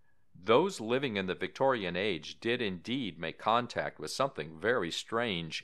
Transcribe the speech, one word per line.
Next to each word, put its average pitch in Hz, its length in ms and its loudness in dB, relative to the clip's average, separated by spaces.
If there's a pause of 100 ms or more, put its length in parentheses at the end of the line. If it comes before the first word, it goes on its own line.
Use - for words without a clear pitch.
(400)
Those 127 400 4
living 120 380 0
in 95 80 2
the 90 80 0
Victorian 98 600 0
age 92 440 -2
did 120 220 0
indeed 98 560 -4
make 82 220 -6
contact 107 600 0
with 78 120 -6
something 80 480 -4
very 101 320 0
strange 95 720 -2